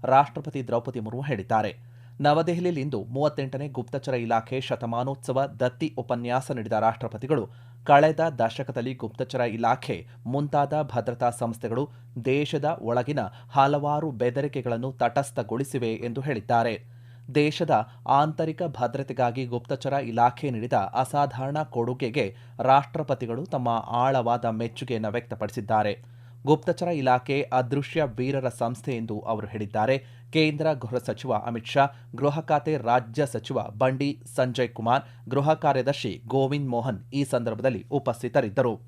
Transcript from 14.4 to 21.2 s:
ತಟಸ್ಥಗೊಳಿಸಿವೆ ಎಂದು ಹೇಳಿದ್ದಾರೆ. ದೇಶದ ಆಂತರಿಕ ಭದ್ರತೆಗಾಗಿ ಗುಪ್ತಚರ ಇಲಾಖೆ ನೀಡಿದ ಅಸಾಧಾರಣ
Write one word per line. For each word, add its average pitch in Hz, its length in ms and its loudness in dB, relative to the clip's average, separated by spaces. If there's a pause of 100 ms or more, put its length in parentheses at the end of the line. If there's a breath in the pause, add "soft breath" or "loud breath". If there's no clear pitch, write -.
ತಟಸ್ಥಗೊಳಿಸಿವೆ 120 1000 -2 (100)
ಎಂದು 120 180 -4
ಹೇಳಿದ್ದಾರೆ. 117 540 0 (540 loud breath)
ದೇಶದ 147 460 2 (380 loud breath)
ಆಂತರಿಕ 156 580 2
ಭದ್ರತೆಗಾಗಿ 123 760 -2
ಗುಪ್ತಚರ 120 480 -4 (120)
ಇಲಾಖೆ 120 440 2
ನೀಡಿದ 120 300 0 (160)
ಅಸಾಧಾರಣ 131 600 0 (120)